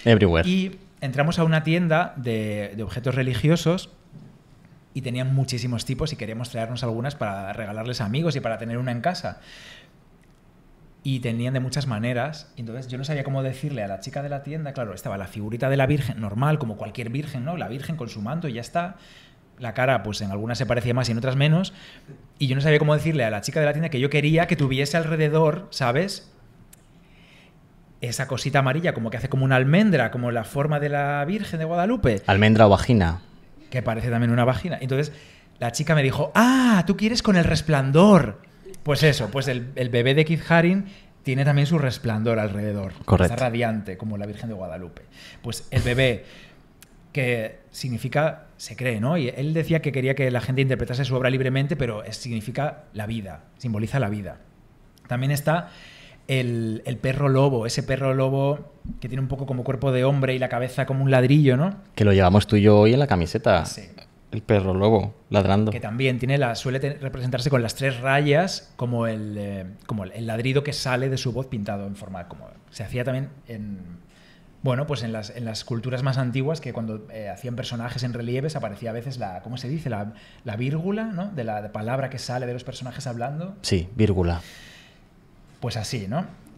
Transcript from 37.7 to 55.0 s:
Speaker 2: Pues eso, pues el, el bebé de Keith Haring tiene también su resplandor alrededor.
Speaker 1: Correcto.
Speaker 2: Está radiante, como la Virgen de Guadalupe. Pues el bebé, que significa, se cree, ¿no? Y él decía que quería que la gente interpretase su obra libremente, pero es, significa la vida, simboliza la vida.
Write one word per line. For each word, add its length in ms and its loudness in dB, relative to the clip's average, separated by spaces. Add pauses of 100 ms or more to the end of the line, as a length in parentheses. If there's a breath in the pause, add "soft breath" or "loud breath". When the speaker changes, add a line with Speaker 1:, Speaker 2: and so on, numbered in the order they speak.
Speaker 2:
Pues 200 2
eso, 280 4
pues 160 -2
el, 280 -2
el 140 -2
bebé 240 4
de 120 4
Keith 260 0
Haring 340 4 (380 loud breath)
tiene 220 0
también 200 4
su 140 4
resplandor 600 0
alrededor. 520 -2 (140)
Speaker 1:
Correcto. 300 4
Speaker 2:
Está 100 -2
radiante, 520 -2
como 200 -8
la 80 -8
Virgen 240 -10
de 60 -10
Guadalupe. 480 -12 (380 loud breath)
Pues 300 -8
el 120 2
bebé, 420 2 (880 loud breath)
que 460 -2 (120)
significa, 760 -4 (100)
se 180 -16
cree, 240 -2
¿no? 180 0
Y 120 -2
él 240 -4
decía 280 0
que 120 -2
quería 220 0
que 160 0
la 100 0
gente 200 0
interpretase 440 0
su 100 -2
obra 140 2
libremente, 480 0
pero 260 -4
es, 140 -12
significa 720 -6
la 140 -8
vida, 400 -8 (120)
simboliza 440 -2
la 80 0
vida. 300 -8 (680)